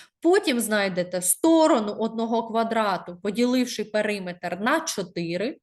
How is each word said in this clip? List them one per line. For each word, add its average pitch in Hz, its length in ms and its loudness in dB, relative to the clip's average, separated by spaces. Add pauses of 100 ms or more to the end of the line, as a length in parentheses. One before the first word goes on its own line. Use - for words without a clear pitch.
(200)
Потім 330 400 4
знайдете 190 640 -2
сторону 311 720 4
одного 226 560 -2
квадрату, 214 760 -2
поділивши 240 600 0
периметр 196 760 -4
на 277 200 2
чотири 185 840 -6